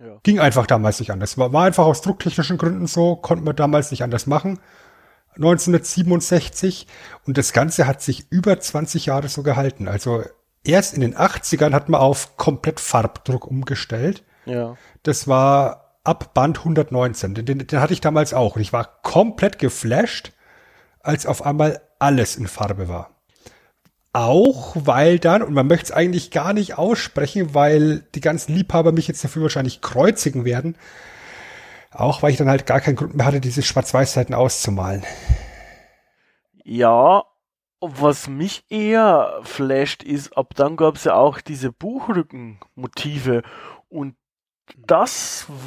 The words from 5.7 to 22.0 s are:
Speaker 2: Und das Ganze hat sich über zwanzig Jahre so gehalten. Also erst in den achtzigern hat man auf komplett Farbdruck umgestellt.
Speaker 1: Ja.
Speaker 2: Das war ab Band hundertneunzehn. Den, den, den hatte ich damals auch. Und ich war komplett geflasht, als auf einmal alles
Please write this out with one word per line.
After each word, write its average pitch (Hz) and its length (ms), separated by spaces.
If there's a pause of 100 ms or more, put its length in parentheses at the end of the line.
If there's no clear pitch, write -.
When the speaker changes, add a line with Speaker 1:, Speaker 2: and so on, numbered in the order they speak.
Speaker 2:
Und 135 120
das 135 160
Ganze 143 340
hat 131 140
sich - 280
über 185 300
zwanzig - 460
Jahre 143 240
so 143 120
gehalten. 135 460
Also 110 360 (420)
erst 185 280
in - 60
den 123 160
achtzigern 151 580
hat 143 140
man 156 140
auf 135 340
komplett - 460
Farbdruck - 680
umgestellt. 131 800 (200)
Speaker 1:
Ja. 120 300 (280)
Speaker 2:
Das - 260
war 135 720
ab - 300
Band 143 320
hundertneunzehn. 127 680
Den, 113 120
den, 135 200
den 143 140
hatte 160 140
ich - 80
damals 151 320
auch. 120 240
Und 110 40
ich 104 120
war - 300
komplett 208 540
geflasht, - 760 (680)
als - 260
auf 143 180
einmal 151 360 (180)
alles 135 360